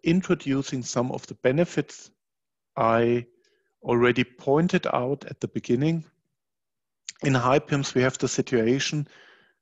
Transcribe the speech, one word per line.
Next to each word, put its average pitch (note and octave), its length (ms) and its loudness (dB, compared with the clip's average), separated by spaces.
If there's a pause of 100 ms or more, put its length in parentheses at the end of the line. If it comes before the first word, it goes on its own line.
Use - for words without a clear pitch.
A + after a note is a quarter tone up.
introducing C#3+ 760 0
some B2 280 -2
of B2+ 160 -8
the - 100 -14
benefits - 760 -2 (680)
I A#2 500 2 (560)
already A#2+ 420 2
pointed E3 680 0
out B2+ 320 -2
at - 160 -14
the A2+ 80 -4
beginning. D3 560 -2 (1200)
In C#3+ 80 0
hipims, C3+ 640 0
we B2 80 2
have C3 160 0
the C3+ 100 -2
situation, C3 800 0 (540)